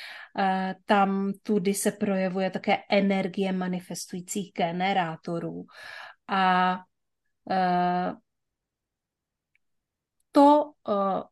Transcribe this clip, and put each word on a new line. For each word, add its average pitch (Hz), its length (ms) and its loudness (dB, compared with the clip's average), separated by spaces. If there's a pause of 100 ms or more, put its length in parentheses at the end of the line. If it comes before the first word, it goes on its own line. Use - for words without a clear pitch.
(400)
Eh, 190 360 0 (100)
tam 196 480 2 (100)
tudy 202 300 0
se 202 180 -2
projevuje 190 580 -2
také 190 280 -2 (120)
energie 196 640 0
manifestujících 180 1000 -6
generátorů. 170 1120 -4 (640)
A, 185 520 2 (720)
eh, 180 600 0 (2250)
to, 294 400 6 (180)
eh, 196 420 0